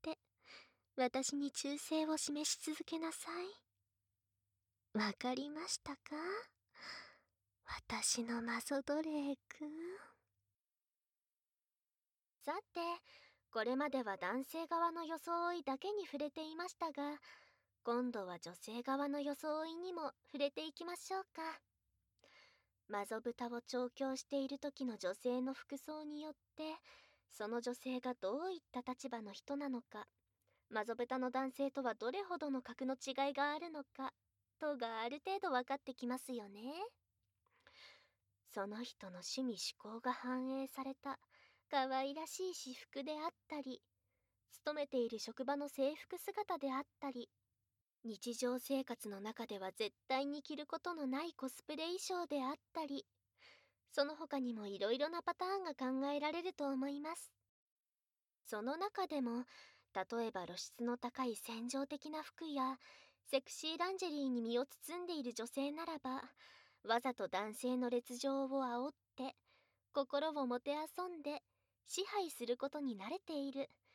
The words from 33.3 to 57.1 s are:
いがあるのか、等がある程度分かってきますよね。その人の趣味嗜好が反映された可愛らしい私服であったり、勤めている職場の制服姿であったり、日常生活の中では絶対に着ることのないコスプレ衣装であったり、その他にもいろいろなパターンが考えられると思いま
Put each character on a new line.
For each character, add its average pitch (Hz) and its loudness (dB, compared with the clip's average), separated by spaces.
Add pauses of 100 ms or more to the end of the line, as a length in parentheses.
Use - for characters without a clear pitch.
い - 0
が 285 4
あ 302 -2
る 339 -6
の 294 -6
か、 - -6 (460)
等 294 2
が 226 -2
あ 233 0
る 277 -2
程 392 2
度 359 4
分 247 6
か 277 0
っ 285 2
て - -6
き 247 -2
ま 247 2
す - -6
よ 208 -4
ね。 214 -8 (1800)
そ 202 0
の 214 -4
人 - -8
の 180 -10
趣 262 -2
味 233 0
嗜 - -4
好 220 -8
が 247 2
反 254 -2
映 269 -2
さ 262 -6
れ 269 -4
た - -6 (520)
可 269 4
愛 277 0
ら 320 -4
し 370 -2
い - -4
私 254 -6
服 - -8
で 302 -2
あ 320 -2
っ - 0 (180)
た 302 -4
り、 262 -6 (720)
勤 302 -2
め 285 2
て 269 2
い 233 6
る 220 -2
職 240 -4
場 285 2
の 285 -2
制 277 4
服 - -8
姿 392 -2
で 277 0
あ 269 2
っ 294 -4 (140)
た 277 -2
り、 240 -6 (760)
日 226 -2
常 247 2
生 269 2
活 233 -4
の 196 -6
中 220 -4
で 202 -4
は 190 -2
絶 214 -2 (140)
対 262 4
に 285 -2
着 302 -4
る 294 -4
こ - -4
と 349 -2
の 294 0
な 262 2
い 339 -4
コ 269 -4
ス - -8
プ 302 -4
レ 320 -2
衣 359 0
装 349 0
で 277 0
あ 262 0
っ 302 -2 (180)
た 320 -2
り、 277 -4 (840)
そ 285 6
の 294 0
他 294 0
に 247 2
も 208 -4
い 196 -4
ろ 202 4
い 247 6
ろ 294 4
な 339 -2
パ 349 0
タ 359 -2
ー 392 2
ン 370 -2
が 311 -2
考 262 2
え 294 4
ら 302 4
れ 339 0
る 359 0
と 285 0
思 269 2
い 285 -2
ま 320 -4